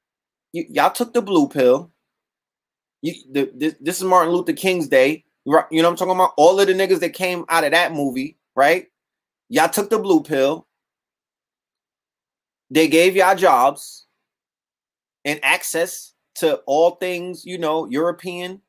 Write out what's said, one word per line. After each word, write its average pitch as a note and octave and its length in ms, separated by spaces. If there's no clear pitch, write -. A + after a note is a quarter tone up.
Y-, E3+ 160
y'all D3 220
took A#3+ 220
the A#3+ 80
blue F3+ 260
pill. C#3 440
You, E3 120
the, C#3 220
this, D3+ 260
this F3 180
is F#3 60
Martin F3+ 300
Luther D#3+ 200
King's F3+ 340
day. C#3 380
Ri-, D3 160
you D#3+ 100
know E3+ 80
what - 20
I'm E3+ 60
talking F#3 180
about? F#3 220
All F3+ 220
of G3 80
the F#3+ 60
niggas F#3 280
that E3+ 120
came F3+ 360
out E3 140
of C#3+ 80
that E3 220
movie, C#3 440
right? D#3+ 320
Y'all D3+ 200
took G3+ 200
the A3 100
blue F3+ 240
pill. D3 440
They D#3+ 160
gave E3+ 280
y'all F#3+ 200
jobs C#3 720
and D3 200
access E3+ 680
to D3+ 300
all E3 260
things, F3+ 540
you F3+ 120
know, D#3+ 280
European. F3 840